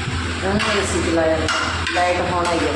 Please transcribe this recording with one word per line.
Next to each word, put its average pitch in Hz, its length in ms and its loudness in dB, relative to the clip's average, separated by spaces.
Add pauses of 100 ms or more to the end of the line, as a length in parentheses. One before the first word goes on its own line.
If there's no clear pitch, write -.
(460)
ਉਹਨੇ 208 340 0
ਏ 190 60 0
ਸੀ 190 180 -2
ਚਲਾਇਆ, 160 340 2 (560)
ਲਾਈਟ 180 260 2 (120)
ਹੁਣ 175 160 0
ਆਈ 170 120 2
ਹੈ, 147 160 2